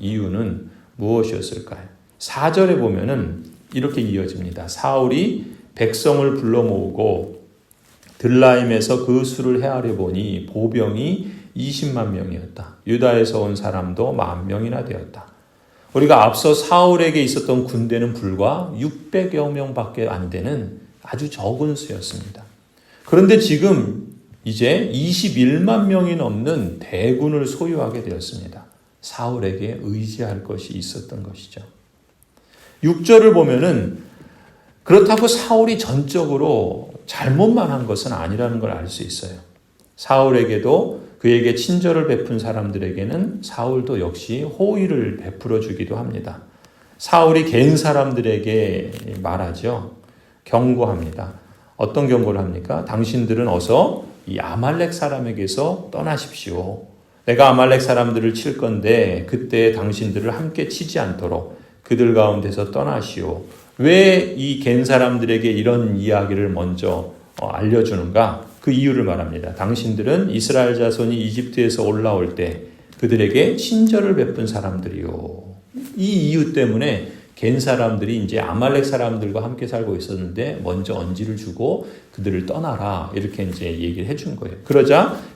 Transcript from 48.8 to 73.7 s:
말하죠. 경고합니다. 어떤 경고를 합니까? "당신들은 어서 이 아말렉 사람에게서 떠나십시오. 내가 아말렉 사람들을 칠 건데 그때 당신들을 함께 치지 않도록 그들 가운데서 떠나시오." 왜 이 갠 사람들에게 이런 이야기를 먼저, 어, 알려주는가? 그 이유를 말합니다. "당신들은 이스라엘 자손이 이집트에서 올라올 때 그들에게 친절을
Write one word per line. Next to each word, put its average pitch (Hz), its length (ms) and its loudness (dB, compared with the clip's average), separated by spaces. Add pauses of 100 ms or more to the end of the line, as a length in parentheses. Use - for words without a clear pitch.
말하죠. 92 720 -6 (480)
경고합니다. 98 880 0 (420)
어떤 135 320 0
경고를 107 320 2
합니까? 90 440 -6
"당신들은 113 640 -2
어서 120 560 2 (220)
이 95 120 -6
아말렉 147 560 -2
사람에게서 131 960 -4
떠나십시오. 101 920 -8 (440)
내가 127 240 8
아말렉 131 320 6
사람들을 117 520 2
칠 135 220 -4
건데 104 720 2
그때 113 440 2
당신들을 107 600 -4
함께 160 360 -6
치지 160 320 -8
않도록 87 600 -6 (220)
그들 117 320 4
가운데서 101 560 2
떠나시오." 98 720 -4 (360)
왜 185 580 6
이 135 240 -4
갠 123 240 2
사람들에게 120 680 2
이런 110 480 2
이야기를 101 520 0
먼저, 90 600 -4 (280)
어, - 80 -4
알려주는가? 107 960 0 (140)
그 139 120 0
이유를 127 320 2
말합니다. 87 500 -4
"당신들은 113 760 0
이스라엘 123 440 2
자손이 117 420 0 (100)
이집트에서 113 580 0
올라올 104 500 0
때 - 280 -6 (360)
그들에게 - 580 4
친절을 220 600 4